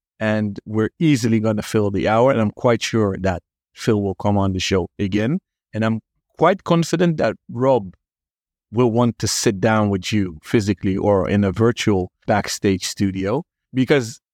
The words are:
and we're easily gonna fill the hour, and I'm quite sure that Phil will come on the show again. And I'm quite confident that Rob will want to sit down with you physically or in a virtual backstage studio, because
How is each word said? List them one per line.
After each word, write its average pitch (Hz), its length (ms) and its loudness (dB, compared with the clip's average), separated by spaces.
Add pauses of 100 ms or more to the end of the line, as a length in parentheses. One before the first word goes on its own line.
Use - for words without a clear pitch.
(200)
and 107 460 -2
we're 107 240 -2 (100)
easily 120 400 2
gonna 107 220 -2
fill 104 300 0
the 98 180 0
hour, 117 200 4
and 117 120 2
I'm 104 100 0
quite 120 320 0
sure 104 380 0
that 92 200 -2 (320)
Phil 107 280 0
will 98 140 -2
come 104 220 0
on 98 140 0
the 92 80 -4
show 90 300 -2 (100)
again. 104 400 -2 (340)
And 110 120 -2
I'm 110 160 -2 (360)
quite 180 280 0
confident 170 520 0
that 117 180 -2 (140)
Rob 120 440 0 (800)
will 117 200 2
want 117 280 2
to 110 80 -2
sit 101 340 0
down 110 280 2
with 95 220 -4
you 92 320 -2
physically 98 540 0
or 101 320 2
in 101 160 2
a 95 80 0
virtual 104 580 0 (160)
backstage 101 580 -2
studio, 98 580 -4 (300)
because 127 460 0 (140)